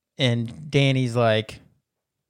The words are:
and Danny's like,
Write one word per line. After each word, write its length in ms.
and 540
Danny's 440
like, 440